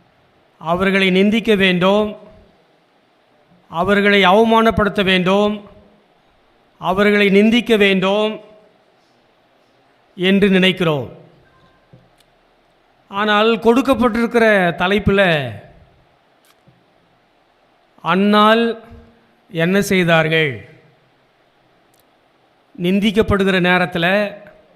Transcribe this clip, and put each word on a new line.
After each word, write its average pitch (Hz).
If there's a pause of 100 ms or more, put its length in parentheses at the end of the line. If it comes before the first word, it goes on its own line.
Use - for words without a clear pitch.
(580)
அவர்களை 190
நிந்திக்க 208
வேண்டும், 196 (1500)
அவர்களை 202
அவமானப்படுத்த 220
வேண்டும், 196 (1080)
அவர்களை 202
நிந்திக்க 220
வேண்டும் 196 (1800)
என்று 196
நினைக்கிறோம். 180 (1900)
ஆனால் 214
கொடுக்கப்பட்டிருக்கிற 226
தலைப்பில் 185 (2500)
அன்னாள் 214 (680)
என்ன 180
செய்தார்கள்? 160 (2250)
நிந்திக்கப்படுகிற 196
நேரத்தில், 180 (400)